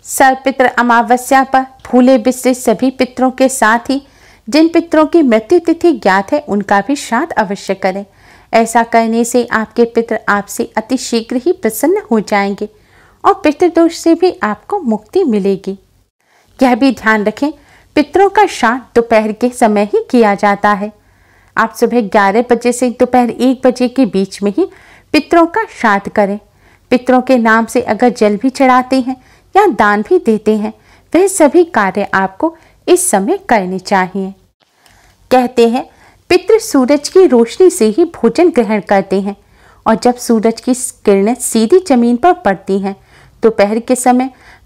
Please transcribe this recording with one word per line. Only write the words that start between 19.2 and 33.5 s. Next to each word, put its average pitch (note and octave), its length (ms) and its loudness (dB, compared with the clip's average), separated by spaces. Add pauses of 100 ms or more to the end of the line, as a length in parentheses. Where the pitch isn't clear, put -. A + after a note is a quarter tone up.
के B3 180 -2
समय G#3+ 340 0
ही G#4+ 260 -2
किया G#3+ 260 2
जाता G3+ 360 0
है। G#3 200 -6 (640)
आप E3+ 180 -2
सुबह A#3+ 280 0
ग्यारह G3+ 480 2
बजे A#3+ 220 0
से B3 180 -2
दोपहर B3 400 0
एक B3+ 360 -2
बजे B3+ 220 0
के B3+ 180 0
बीच F#3+ 360 -4
में G3 100 -2
ही F4+ 160 -2 (460)
पितरों E4 340 2
का A4 220 -4
श्राद्ध G3+ 380 -2
करें। G3+ 300 -2 (520)
पितरों B3+ 320 2
के B3+ 160 0
नाम A3+ 280 2
से B3 160 -4
अगर A3 280 0
जल G#3 260 0
भी B3+ 140 -2
चढ़ाते B3+ 500 2
हैं B3+ 160 -6 (380)
या G#4 140 4
दान G#3 340 0
भी F4+ 180 0
देते G#3+ 360 -2
हैं, G#3 160 -6 (400)
वह D4+ 160 2
सभी E4 380 2
कार्य G3 480 -2
आपको F#3+ 420 -4 (300)
इस F4 240 0
समय A3 280 0 (100)
करने F#3+ 320 0